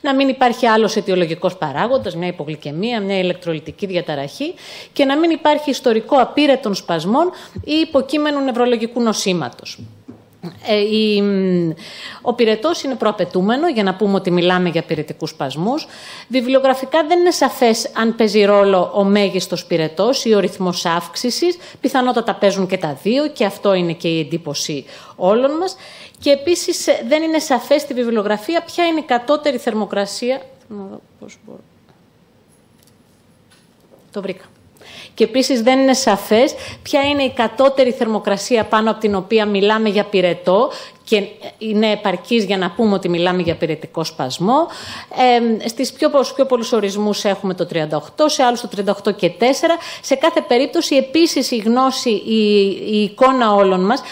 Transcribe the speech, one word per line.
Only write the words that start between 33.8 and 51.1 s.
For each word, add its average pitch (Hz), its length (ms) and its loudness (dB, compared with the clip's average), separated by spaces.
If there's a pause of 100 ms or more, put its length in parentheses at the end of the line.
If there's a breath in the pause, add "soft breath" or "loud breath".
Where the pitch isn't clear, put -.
Το 202 100 -8
βρήκα. 185 220 -10 (680 loud breath)
Και - 100 0
επίσης 254 380 2
δεν 262 180 4
είναι 269 140 6
σαφές 233 600 2 (280 loud breath)
ποια 285 180 0
είναι 285 220 0
η 262 60 0
κατώτερη 262 600 2
θερμοκρασία 220 720 -2
πάνω 220 280 2
από 214 80 -8
την 208 160 0
οποία 208 300 0
μιλάμε 208 440 2
για 202 140 0
πυρετό 185 680 2 (320 loud breath)
και 208 200 2 (340)
είναι 214 340 0
επαρκής 208 540 -2
για 190 120 -2
να 180 140 -2
πούμε 214 220 0
ότι 190 160 -2
μιλάμε 175 320 0
για 165 140 -2
πυρετικό 160 480 -6
σπασμό. 180 640 -2 (720 loud breath)
Εμ, 233 280 0
στις 240 280 -4
πιο, 302 200 0
στους 262 200 0
πιο 269 120 0
πολλούς 240 260 -2
ορισμούς 208 540 -2
έχουμε 190 280 -2
το 180 120 -4
τριάντα 156 320 -4
οκτώ, 302 320 0
σε 294 140 0
άλλους 240 180 2
το 233 60 -8
τριάντα 196 240 -2
οκτώ 202 200 -2
και 185 180 0
τέσσερα. 269 460 2 (260 loud breath)
Σε - 140 0
κάθε 320 260 2
περίπτωση, 277 540 0
επίσης, 285 560 2